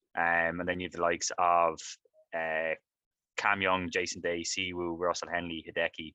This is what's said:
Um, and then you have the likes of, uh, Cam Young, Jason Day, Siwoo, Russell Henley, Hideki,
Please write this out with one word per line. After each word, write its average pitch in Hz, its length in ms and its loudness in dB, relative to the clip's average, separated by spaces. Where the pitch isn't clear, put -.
Um, 85 420 2
and 87 80 -4
then 90 120 0
you 90 60 -4
have 82 80 -10
the 87 80 -6
likes 85 360 2
of, 85 420 4
uh, 80 380 0
Cam 101 240 2
Young, 92 280 2
Jason 90 320 -2
Day, 87 220 0
Siwoo, 87 560 -4
Russell 85 340 -2
Henley, 85 340 -4
Hideki, 82 480 -2